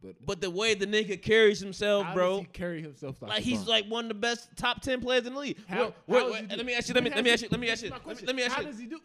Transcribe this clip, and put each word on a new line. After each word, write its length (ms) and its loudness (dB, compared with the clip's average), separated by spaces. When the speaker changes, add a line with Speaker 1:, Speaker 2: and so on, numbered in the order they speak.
Speaker 1:
but 200 -16
Speaker 2:
But 160 -6
the 120 -4
way 240 2
the 100 -2
nigga 340 0
carries 400 6
himself, 460 0
Speaker 1:
how 80 -6
Speaker 2:
bro. 240 4
Speaker 1:
does 40 -2
he 120 -10
carry 260 -6
himself 440 -10
like 80 -6
Speaker 2:
Like, 120 0
he's 200 0
Speaker 1:
LeBron? 60 -10
Speaker 2:
like 180 2
one 180 -4
of 40 -6
the 40 -4
best 420 -2
top 280 -2
ten 180 -2
players 240 2
in 80 -8
the 60 -6
league. 180 -6
Speaker 1:
How, 180 0
Speaker 2:
Wait, 80 -6
wait, 140 6
Speaker 1:
how 60 4
Speaker 2:
wait, 60 -2
Speaker 1:
does 100 -4
he 80 -10
Speaker 2:
let 100 -6
Speaker 1:
do, 40 -4
Speaker 2:
me 120 -4
ask 140 -2
you, 40 -4
let 100 4
me, 60 0
Speaker 1:
how 60 -4
Speaker 2:
let 100 2
me 60 6
Speaker 1:
does 20 8
Speaker 2:
ask 80 2
you, 80 -6
Speaker 1:
he, 60 -2
Speaker 2:
let 40 0
me 120 -2
ask 120 -4
you, 60 -6
Speaker 1:
this 80 -10
is 80 -16
my 0 -
Speaker 2:
let 0 -
me, 80 -10
Speaker 1:
question. 140 -14
Speaker 2:
let 80 0
me 80 0
ask 120 0
Speaker 1:
How 60 -2
Speaker 2:
you. 60 -6
Speaker 1:
does 120 -10
he 60 -12
do, 200 -10